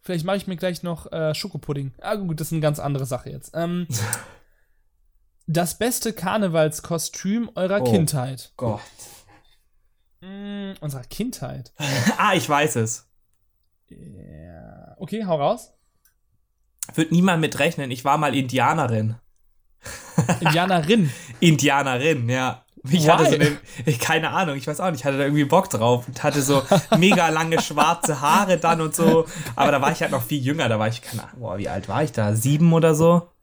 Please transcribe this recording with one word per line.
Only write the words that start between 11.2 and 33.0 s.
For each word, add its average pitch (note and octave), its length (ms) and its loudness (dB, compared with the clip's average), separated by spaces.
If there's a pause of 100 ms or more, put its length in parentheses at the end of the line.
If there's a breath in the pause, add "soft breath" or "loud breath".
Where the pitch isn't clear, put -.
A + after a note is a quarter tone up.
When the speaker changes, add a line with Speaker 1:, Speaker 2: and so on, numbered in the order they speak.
Speaker 2:
<laughs> C3+ 400 0
Ah, F#3+ 180 2
ich B2 140 0
weiß D3 260 0
es. A2 320 -4 (840)
Speaker 1:
Ja. D#2 1080 -20
Okay, G#3 280 -8
hau E3 120 0
raus. E3+ 340 -2 (1200)
Speaker 2:
Wird D#3+ 160 0
niemand F3 300 4
mit - 180 -2
rechnen, C#3+ 320 0
ich B2+ 120 -10
war D3 140 2
mal C#3+ 180 0
Indianerin. B2 800 0 (680)
<laughs> - 600 -2
Speaker 1:
Indianerin? E3+ 680 2 (280 loud breath)
Speaker 2:
Indianerin, C#3 920 2
ja. B2+ 360 -2 (240)
Ich D#3 200 4
hatte F3 160 6
so D4 60 4
Speaker 1:
Why? - 40 4
Speaker 2:
eine, D3 220 2 (280 loud breath)
ich, C#3+ 140 0
keine D#3+ 320 0
Ahnung, D#3+ 260 -2
ich C3 80 -10
weiß D3+ 140 -6
auch F#3 100 0
nicht, C#3 120 -6
ich - 40 -10
hatte C#3 120 0
da C#3 80 0
irgendwie D3 200 2
Bock F3+ 240 2
drauf A#2+ 380 0
und - 160 -10
hatte D3 180 0
so C3+ 220 2 (160)
Speaker 1:
<laughs> - 180 0
Speaker 2:
mega F3+ 320 4
lange D#3+ 320 0
schwarze D3+ 600 0
Haare F3+ 360 4
dann E3 240 2
und D#3 140 -4
so. E3 300 4 (300 loud breath)
Aber C#3 160 4
da C#3 100 2
war C#3+ 100 2
ich E3+ 100 -4
halt D#3 100 -2
noch B2+ 120 -2
viel D3 180 -2
jünger, C#3+ 260 0
da A2 120 0
war A2 80 0
ich, A#2 140 -6
keine - 240 -10
Ahnung, - 140 -20
boah, G2 200 -8
wie - 100 -6
alt F#2 200 -6
war A#2+ 140 -2
ich - 80 -4
da? G#2+ 240 0
Sieben D3+ 380 4
oder D#3+ 220 6
so? E3+ 340 4 (140)